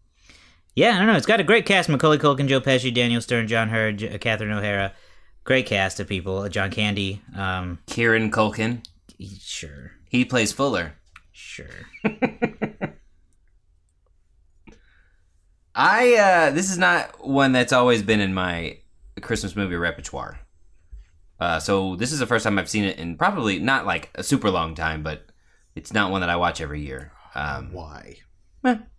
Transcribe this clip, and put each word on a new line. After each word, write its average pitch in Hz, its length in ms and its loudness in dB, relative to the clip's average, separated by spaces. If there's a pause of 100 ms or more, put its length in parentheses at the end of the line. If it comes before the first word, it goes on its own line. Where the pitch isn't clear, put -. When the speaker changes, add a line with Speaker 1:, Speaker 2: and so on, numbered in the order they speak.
(760)
Speaker 1:
Yeah, 208 200 6
I - 20 0
don't 196 100 4
know. 226 80 6
It's 143 100 2
got 214 140 4
a 190 40 2
great 208 220 4
cast. 185 240 2
Macaulay 151 280 4
Culkin, 139 300 2
Joe 131 140 2
Pesci, 127 320 2
Daniel 117 280 2
Stern, 117 260 -2
John 113 220 0
Hurt, 110 280 0
J-, 107 220 -8
Catherine 107 320 -2
O'Hara. 101 420 -2 (520)
Great 131 220 2
cast 95 320 0
of 101 100 -6
people. 95 400 -4
John 98 220 -2
Candy. 101 500 -2 (140)
Um, 92 500 -6
Speaker 2:
Kieran 113 460 0
Culkin. 110 520 -2 (340)
Speaker 1:
he-, 98 220 -16
sure. 71 520 -14 (180)
Speaker 2:
He 123 160 2
plays 113 260 0
Fuller. 98 440 -2 (360)
Speaker 1:
Sure. - 340 -18 (380)
Speaker 2:
<laughs> - 20 0 (3750)
I, 220 400 6
uh, 180 360 6
this 190 200 -2
is 180 60 -4
not 175 500 0
one 135 240 4
that's 127 220 4
always 123 280 6
been 104 200 2
in 95 120 0
my 87 440 -4 (440)
Christmas 104 340 -6
movie 95 200 -4
repertoire. - 640 -6 (1000)
Uh, 85 200 0
so 95 380 0
this 127 160 -4
is 147 60 -4
the 123 80 0
first 113 180 0
time 101 120 0
I've 90 120 -4
seen 104 160 0
it 95 120 -2
in 82 200 -8
probably 123 420 0
not, 123 260 0
like, 85 300 -4
a - 80 -8
super 110 260 0
long 82 240 -2
time, 78 300 -4
but 76 220 -10 (500)
it's - 180 -16
not 101 180 0
one 95 100 0
that 87 80 -2
I 87 80 0
watch 87 240 0
every 76 200 -8
year. 65 300 -12 (240)
Um, 69 380 -8
Speaker 3:
Why? 78 420 -16 (480)
Speaker 2:
eh, 247 140 2 (220)